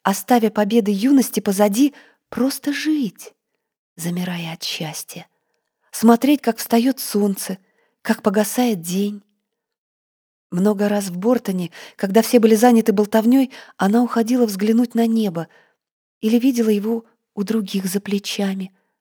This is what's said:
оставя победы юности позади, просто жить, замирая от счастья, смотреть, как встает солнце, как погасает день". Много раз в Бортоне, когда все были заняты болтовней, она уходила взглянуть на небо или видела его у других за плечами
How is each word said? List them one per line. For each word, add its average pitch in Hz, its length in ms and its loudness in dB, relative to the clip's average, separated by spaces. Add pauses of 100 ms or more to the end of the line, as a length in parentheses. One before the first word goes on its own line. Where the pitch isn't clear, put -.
оставя 220 480 0
победы 214 400 0
юности 226 480 2
позади, 208 540 2 (360)
просто 269 440 -4
жить, 277 600 -4 (640)
замирая 175 580 -6
от - 100 -14
счастья, - 640 -12 (640)
смотреть, 233 500 4
как 226 160 -4
встает 233 420 0
солнце, 202 580 -4 (440)
как - 200 -4
погасает 214 600 -2
день". 202 420 -4 (1300)
Много 202 360 0
раз 208 220 -2
в 180 80 -8
Бортоне, 190 540 -2 (240)
когда 196 260 2
все 240 180 2
были 220 160 6
заняты 226 380 4
болтовней, 220 580 2 (260)
она 214 260 2
уходила 233 420 0
взглянуть 220 500 0
на 226 120 2
небо 202 400 -2 (760)
или 220 180 2
видела 240 300 2
его 220 360 -2 (280)
у 202 100 -6
других 196 420 -4
за 190 140 -4
плечами 196 760 -6 (280)